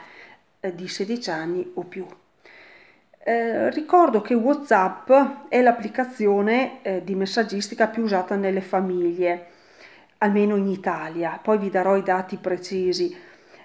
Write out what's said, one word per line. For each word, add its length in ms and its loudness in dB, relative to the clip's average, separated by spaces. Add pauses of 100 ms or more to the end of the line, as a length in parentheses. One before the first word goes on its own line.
(580)
eh, 160 -6
di 140 -10
sedici 400 -4
anni 460 -4
o 80 -6
più. 240 -12 (1160)
Eh, 480 0
ricordo 520 4
che 100 -4
WhatsApp 800 2 (380)
è 120 2
l'applicazione, 1200 2
eh, 240 -4
di 100 -4
messaggistica 720 0
più 160 -4
usata 300 -2
nelle 280 0
famiglie, 840 -2 (720)
almeno 380 2
in 120 0
Italia. 760 -4
Poi 160 2
vi 100 -4
darò 280 2
i 60 0
dati 360 -2
precisi. 760 -2 (500)